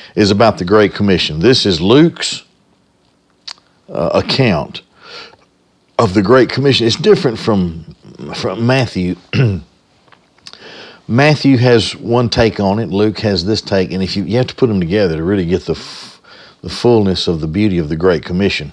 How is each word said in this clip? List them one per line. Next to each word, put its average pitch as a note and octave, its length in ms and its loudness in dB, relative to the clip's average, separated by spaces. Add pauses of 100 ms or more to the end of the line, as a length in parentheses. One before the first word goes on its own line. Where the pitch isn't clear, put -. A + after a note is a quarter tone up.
(160)
is G2 160 2
about A2+ 260 2
the F#2 60 -6
Great G2+ 280 4
Commission. F2+ 460 0
This B2 260 2
is F2 160 0
Luke's, C#3 640 2 (1500)
uh, - 260 -4
account G2 680 -2 (1120)
of G#2 180 2
the G#2 80 4
Great A#2 260 4
Commission. C3 400 0
It's A2 80 0
different D#3 420 2
from, F2 560 -2 (400)
from A2 320 -4
Matthew. A2 480 0 (180)
<clears throat> G#2 280 0 (1500)
Matthew C#3 480 4
has A#2+ 400 2
one A#2 320 0
take A2+ 320 0
on G2+ 180 0
it. A2+ 80 -4
Luke G2+ 320 -2
has G2 260 -2
this G#2 160 -2
take. F#2+ 300 -2
And F#2 100 -4
if F#2 160 -4
you, G#2 60 -2
you F#2 140 -4
have B2+ 100 0
to - 80 -10
put C3 140 2
them G#2 100 0
together F2+ 380 0
to D#2+ 80 -4
really F#2+ 200 0
get E2+ 180 0
the E2 100 -4
f-, - 480 -16 (420)
the - 60 -12
fullness G#2 580 2
of E2 140 -2
the D#2+ 80 -4
beauty F#2 300 0
of D#2 100 -2
the D#2+ 80 -4
Great E2 280 0
Commission. F2 480 -4